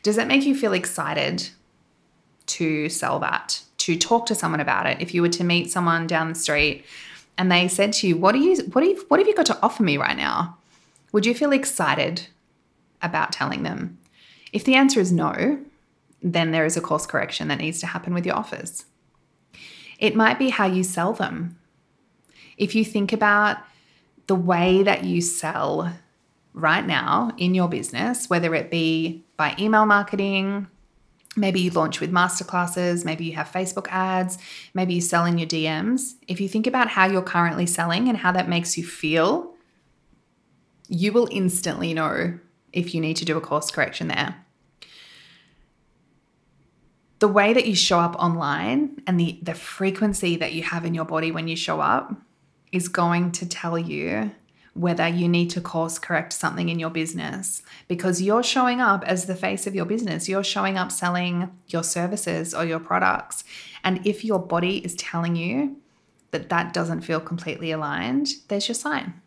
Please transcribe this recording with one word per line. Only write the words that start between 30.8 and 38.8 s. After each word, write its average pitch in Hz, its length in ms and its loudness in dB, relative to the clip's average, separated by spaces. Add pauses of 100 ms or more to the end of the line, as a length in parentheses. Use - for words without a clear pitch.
maybe 196 240 2
you 180 120 2
launch 160 280 0
with 160 120 -4
masterclasses, 175 920 0
maybe 160 220 -4
you 160 80 -6
have 156 180 -6
Facebook 185 380 -4
ads, 185 480 0 (360)
maybe 180 200 0
you 175 80 2
sell 170 240 2
in 175 120 2
your 160 100 -2
D 160 220 0
Ms. 208 460 -2 (140)
If 180 100 -4
you 196 80 -2
think 220 180 0
about 254 220 2
how 190 200 4
you're 196 140 2
currently 170 440 0
selling 170 420 0
and 220 100 2
how 180 140 2
that 180 160 0
makes 170 300 0
you 165 80 -6